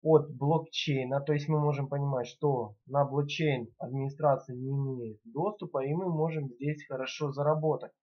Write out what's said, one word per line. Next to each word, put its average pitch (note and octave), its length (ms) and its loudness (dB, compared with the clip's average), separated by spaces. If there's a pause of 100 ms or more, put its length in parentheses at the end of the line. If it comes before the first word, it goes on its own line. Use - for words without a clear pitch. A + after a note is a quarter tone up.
от D3 340 6
блокчейна. C#3 840 0
То D3+ 100 0
есть D3 160 0
мы D3+ 120 2
можем C#3 280 0
понимать, C#3 380 -2
что A#2+ 480 -2 (120)
на C#3 200 2
блокчейн C#3+ 640 0 (100)
администрация C3+ 760 -2
не B2+ 140 -6
имеет C3 560 -4
доступа, D3+ 580 -4
и C#3 120 0
мы F#3 160 -2
можем D#3 400 -2
здесь D3 360 -4
хорошо C3+ 460 -4
заработать. D3+ 600 0 (100)